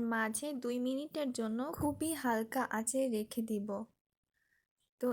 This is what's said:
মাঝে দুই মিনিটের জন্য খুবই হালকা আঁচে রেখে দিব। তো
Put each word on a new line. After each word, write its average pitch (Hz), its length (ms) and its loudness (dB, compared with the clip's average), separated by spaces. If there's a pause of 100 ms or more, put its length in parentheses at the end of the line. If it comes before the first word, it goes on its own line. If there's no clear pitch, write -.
মাঝে 226 460 0
দুই 247 260 -2
মিনিটের 277 520 0
জন্য 226 280 0 (120)
খুবই 311 420 0
হালকা 240 560 2
আঁচে 226 380 0
রেখে 220 340 0
দিব। 208 260 0 (1300)
তো 247 120 2